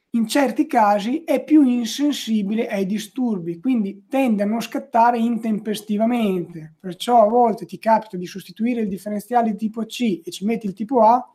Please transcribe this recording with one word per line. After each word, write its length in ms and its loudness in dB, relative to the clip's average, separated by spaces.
in 120 0
certi 380 0
casi 580 2
è 200 0
più 200 6
insensibile 1040 0
ai 180 -2
disturbi, 720 -4
quindi 480 -2
tende 360 0
a 40 -2
non 140 -2
scattare 580 0
intempestivamente. 1600 -2
Perciò 420 2
a 60 6
volte 380 2
ti 120 -14
capita 400 0
di 80 -8
sostituire 560 -6
il 60 -2
differenziale 640 -2
di 60 -4
tipo 280 -6
C 380 -2
e 80 -12
ci 140 -10
metti 220 -2
il 60 -6
tipo 280 0
A, 340 4